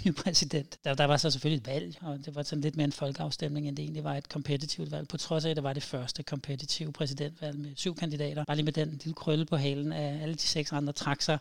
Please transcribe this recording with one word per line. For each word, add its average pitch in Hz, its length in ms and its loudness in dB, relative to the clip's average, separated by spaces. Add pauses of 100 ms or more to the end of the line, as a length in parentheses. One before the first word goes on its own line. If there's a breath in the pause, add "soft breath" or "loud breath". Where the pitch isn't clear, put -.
ny 170 80 6
præsident?" - 680 2
Der, 139 100 2
der 143 100 6
var 143 120 8
så 156 140 4
selvfølgelig 147 300 2
et 110 60 -8
valg, 147 340 -4
og 147 240 -6
det 147 100 -8
var 147 80 -2
sådan 147 200 -2
lidt 156 140 0
mere 156 80 4
en 143 80 4
folkeafstemning, 147 760 -2
end 139 80 -4
det 147 60 -4
egentlig 151 220 -4
var 147 120 -2
et 143 120 -8
kompetitivt 147 600 -2
valg, 147 180 -6
på - 80 -6
trods 156 280 0
af, 160 60 2
at 156 60 0
det 147 80 0
var 135 80 0
det 139 100 -2
første 127 400 -4
kompetitive 143 680 -4
præsidentvalg 147 680 -4
med 147 180 -6
syv 175 200 -2
kandidater. 147 480 -2
Bare 147 120 0
lige 151 80 2
med 156 80 2
den 156 180 0
lille 156 240 -4
krølle 156 300 4
på 156 120 2
halen, 143 360 2
af 151 300 -2
alle 160 120 -2
de 151 60 -4
seks - 320 2
andre 143 200 2
trak - 300 0
sig 151 180 4